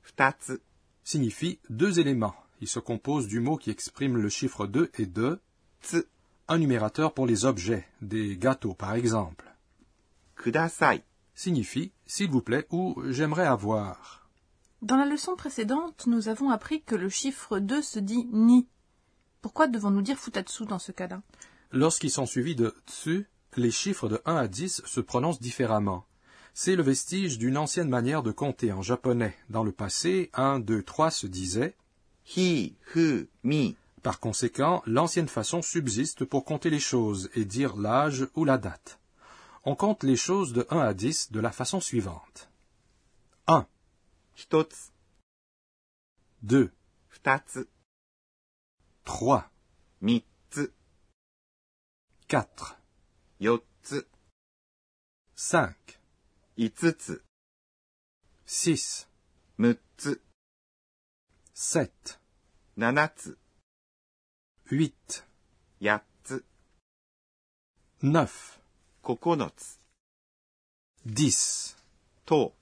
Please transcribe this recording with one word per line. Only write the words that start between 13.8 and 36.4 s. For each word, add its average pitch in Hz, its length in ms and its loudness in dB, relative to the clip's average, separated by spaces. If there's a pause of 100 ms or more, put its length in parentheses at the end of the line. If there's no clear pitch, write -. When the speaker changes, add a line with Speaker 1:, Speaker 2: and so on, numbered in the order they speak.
Speaker 3:
Dans 233 140 0
la 277 100 4
leçon 302 300 -2
précédente, 269 720 -4
nous 226 200 2
avons 262 220 0
appris 302 320 -2
que 220 140 -4
le 185 120 -2
chiffre 220 520 -4
deux 247 220 0
se 220 180 -6
dit 233 320 -2
ni. 240 340 8 (720)
Pourquoi 311 280 2
devons-nous 202 340 2
dire 269 160 -2
futatsu 214 480 -8
dans 196 140 -6
ce - 100 -12
cas-là ? 185 320 -10 (480)
Speaker 2:
Lorsqu'ils 147 400 2
sont 131 160 -2
suivis 131 300 -2
de 117 180 2 (120)
tsu, 180 420 -4 (280)
les 120 140 4
chiffres 175 380 -2
de 107 160 -2
un 160 120 0
à 127 120 0
dix 135 360 -6
se - 160 -4
prononcent 123 400 -2
différemment. 107 640 0 (480)
C'est - 220 0
le 175 80 2
vestige 143 560 0
d'une 127 200 0
ancienne 156 300 0
manière 123 360 0
de 107 80 0
compter 123 400 -2
en 95 100 -4
japonais. 113 540 0 (140)
Dans 110 120 -2
le 107 80 0
passé, 165 640 -2
un, 135 260 0
deux, 110 240 0
trois 156 280 0
se - 180 -6
disait 92 480 -4 (600)
Speaker 1:
Hi, 175 460 2
fu, 156 460 2 (160)
mi. 139 320 2 (260)
Speaker 2:
Par - 160 -2
conséquent, 131 680 0
l'ancienne 156 420 2
façon 160 340 -4
subsiste 131 600 -2
pour 131 200 -2